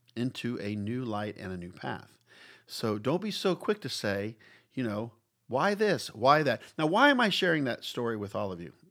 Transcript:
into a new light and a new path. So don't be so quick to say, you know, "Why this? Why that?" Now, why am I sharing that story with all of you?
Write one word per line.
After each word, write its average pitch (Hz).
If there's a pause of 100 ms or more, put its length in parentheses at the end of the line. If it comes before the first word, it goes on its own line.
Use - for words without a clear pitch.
(160)
into 120
a 104
new 113
light 107
and 95
a 90
new 87
path. - (580)
So 107
don't 135
be 214
so 185
quick 208
to 123
say, 104 (360)
you 131
know, 113 (360)
"Why 151
this? 196
Why 143
that?" 117 (160)
Now, 156
why 233
am 262
I 226
sharing 165
that 117
story 117
with 101
all 101
of 85
you? 85 (200)